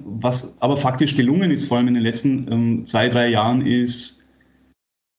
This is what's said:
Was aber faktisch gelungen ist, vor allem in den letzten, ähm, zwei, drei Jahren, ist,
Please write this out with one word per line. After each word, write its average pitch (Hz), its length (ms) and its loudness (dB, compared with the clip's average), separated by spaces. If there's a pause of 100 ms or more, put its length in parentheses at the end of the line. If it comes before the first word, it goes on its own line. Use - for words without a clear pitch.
Was 113 560 -6
aber 139 160 2
faktisch 139 380 0
gelungen 151 360 2
ist, 127 140 -2
vor 120 120 0
allem 123 120 2
in 123 60 2
den 117 80 0
letzten, 127 460 -2
ähm, 117 360 0
zwei, 113 240 0
drei 120 200 2
Jahren, 117 360 2
ist, 120 500 -2 (1040)